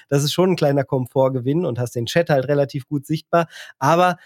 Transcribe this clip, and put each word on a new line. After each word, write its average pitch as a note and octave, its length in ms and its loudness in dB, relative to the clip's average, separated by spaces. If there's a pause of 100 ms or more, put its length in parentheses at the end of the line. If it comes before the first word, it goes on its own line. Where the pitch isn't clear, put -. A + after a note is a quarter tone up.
Das C#3+ 160 0
ist C#3+ 100 -2
schon F#3 200 2
ein - 20 -4
kleiner C#3 280 0
Komfortgewinn C3 800 -2
und A#2+ 140 -4
hast B2 160 -6
den A#2 140 -6
Chat E3+ 240 0
halt C3 160 2
relativ C#3+ 400 -2
gut C#3+ 180 -6
sichtbar. D#3+ 440 -2 (280)
Aber E3+ 480 2